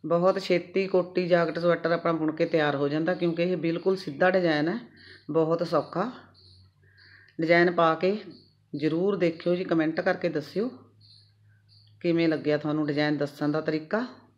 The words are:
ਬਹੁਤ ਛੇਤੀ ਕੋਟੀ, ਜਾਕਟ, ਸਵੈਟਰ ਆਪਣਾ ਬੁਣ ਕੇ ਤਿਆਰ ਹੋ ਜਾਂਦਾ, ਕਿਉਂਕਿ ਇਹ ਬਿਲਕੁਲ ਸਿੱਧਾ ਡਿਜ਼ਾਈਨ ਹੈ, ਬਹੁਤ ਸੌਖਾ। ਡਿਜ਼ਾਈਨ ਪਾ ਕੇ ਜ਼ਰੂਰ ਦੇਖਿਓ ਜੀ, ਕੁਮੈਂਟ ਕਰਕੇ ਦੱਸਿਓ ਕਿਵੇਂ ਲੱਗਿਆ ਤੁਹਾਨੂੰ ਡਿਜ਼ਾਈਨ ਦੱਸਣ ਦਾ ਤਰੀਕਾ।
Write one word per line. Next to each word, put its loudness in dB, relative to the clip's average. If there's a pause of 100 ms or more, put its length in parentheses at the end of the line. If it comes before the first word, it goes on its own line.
ਬਹੁਤ 2
ਛੇਤੀ 0
ਕੋਟੀ, 0
ਜਾਕਟ, 2
ਸਵੈਟਰ 0
ਆਪਣਾ 0
ਬੁਣ 0
ਕੇ 0
ਤਿਆਰ 2
ਹੋ 0
ਜਾਂਦਾ, 0
ਕਿਉਂਕਿ 0
ਇਹ 0
ਬਿਲਕੁਲ 0
ਸਿੱਧਾ 0
ਡਿਜ਼ਾਈਨ 2
ਹੈ, -4 (520)
ਬਹੁਤ 2
ਸੌਖਾ। -2 (1300)
ਡਿਜ਼ਾਈਨ 6
ਪਾ 4
ਕੇ 0 (640)
ਜ਼ਰੂਰ 0
ਦੇਖਿਓ 0
ਜੀ, -4
ਕੁਮੈਂਟ 0
ਕਰਕੇ -2
ਦੱਸਿਓ -6 (1300)
ਕਿਵੇਂ 2
ਲੱਗਿਆ 0
ਤੁਹਾਨੂੰ -2
ਡਿਜ਼ਾਈਨ 0
ਦੱਸਣ -4
ਦਾ -2
ਤਰੀਕਾ। -4 (320)